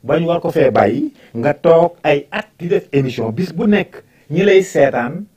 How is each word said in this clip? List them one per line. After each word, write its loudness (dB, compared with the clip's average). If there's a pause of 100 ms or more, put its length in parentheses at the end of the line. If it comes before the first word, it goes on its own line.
Ba 0
ñu -2
war -2
ko -4
fee 2
bàyyi, 0 (240)
nga -2
toog 4 (100)
ay 0
at -8 (120)
di -10
def -2
émission, -2
bis -6
bu -4
nekk -2 (280)
ñi 0
lay 6
seetaan -2 (120)